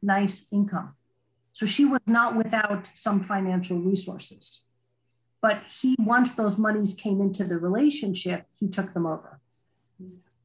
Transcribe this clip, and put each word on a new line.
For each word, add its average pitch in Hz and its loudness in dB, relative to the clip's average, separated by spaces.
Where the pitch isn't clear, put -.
nice 196 0
income. 202 -2
So - -4
she 285 4
was 262 2
not 226 4
without 214 0
some 202 0
financial 185 -2
resources. - -4
But 208 2
he, 254 2
once 240 2
those 214 0
monies 214 0
came 196 -2
into 196 0
the 170 -2
relationship, 185 0
he 208 0
took 190 -4
them 170 -2
over. - -8